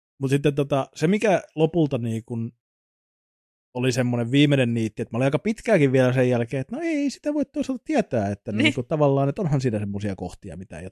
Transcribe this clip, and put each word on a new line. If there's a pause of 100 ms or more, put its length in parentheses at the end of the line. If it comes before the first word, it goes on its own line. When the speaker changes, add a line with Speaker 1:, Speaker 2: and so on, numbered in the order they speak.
(200)
Speaker 1:
Mut
sitten
tota,
se,
mikä (120)
lopulta
niinku (1400)
oli
semmonen
viimeinen
niitti,
että
mä
olin
aika
pitkääkin
vielä
sen
jälkeen,
että
no
ei
sitä
voi
toisaalta
tietää,
että
Speaker 2:
Niin.
Speaker 1:
niinku
tavallaan,
että
onhan
siinä
semmosia
kohtia,
mitä
ei
oo